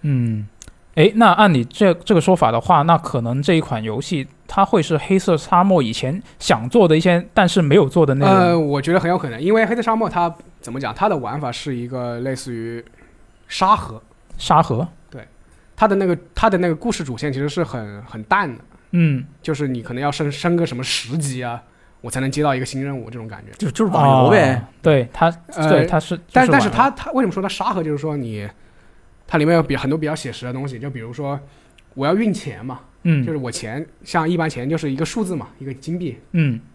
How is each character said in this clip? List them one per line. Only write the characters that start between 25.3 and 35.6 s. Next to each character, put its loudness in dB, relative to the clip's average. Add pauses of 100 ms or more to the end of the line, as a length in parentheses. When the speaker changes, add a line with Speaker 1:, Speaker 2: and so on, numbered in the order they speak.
Speaker 2:
呃， 0
Speaker 1:
对， 6
它 2
是， -6 (120)
Speaker 2:
但， 4
Speaker 1:
就 2
是 -
网 -
游。 -
Speaker 2:
但 6
是 2
它， 2
它 -12
为 2
什 2
么 0
说 -6
它 -4
沙 -4
盒？ -2
就 -4
是 -4
说 -4
你， -8 (800)
它 -2
里 2
面 2
有 2
比， -4
很 -4
多 -2
比 -4
较 -2
写 -10
实 -14
的 -8
东 -8
西， -12
就 -10
比 -10
如 -12
说 -8 (540)
我 -4
要 2
运 0
钱 -12
嘛。 -12 (220)
Speaker 1:
嗯。 2
Speaker 2:
就 -4
是 -4
我 -6
钱， -10 (180)
像 -2
一 0
般 0
钱 -6
就 0
是 -4
一 -4
个 -2
数 -4
字 -6
嘛， -10 (120)